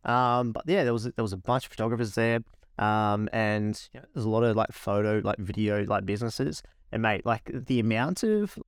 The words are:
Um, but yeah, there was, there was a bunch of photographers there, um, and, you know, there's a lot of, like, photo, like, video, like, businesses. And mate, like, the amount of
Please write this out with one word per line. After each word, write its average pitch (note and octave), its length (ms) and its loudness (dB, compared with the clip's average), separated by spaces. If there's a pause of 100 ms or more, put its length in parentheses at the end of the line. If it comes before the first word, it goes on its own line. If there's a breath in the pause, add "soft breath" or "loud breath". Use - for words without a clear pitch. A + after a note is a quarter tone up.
Um, B2 480 2
but - 140 -8
yeah, F3 180 2
there A#2+ 80 2
was, A2+ 120 -2
there A#2+ 180 -4
was G#2 100 -2
a G2 40 -6
bunch B2 300 0
of - 40 -16
photographers A2+ 440 -2
there, A#2 260 2 (380)
um, G#2+ 540 2
and, G#2+ 600 0
you B2+ 80 -18
know, - 140 -20
there's A2+ 120 -2
a - 20 0
lot A2 160 4
of, A2+ 100 4
like, A2 160 2
photo, G#2 540 0
like, G#2 140 0
video, G#2 480 0
like, G2 180 0
businesses. A2+ 580 -4 (300 soft breath)
And A2+ 100 -2
mate, G#2+ 220 0
like, A#2 280 -4
the B2 280 0
amount A2+ 420 0
of G#3+ 460 0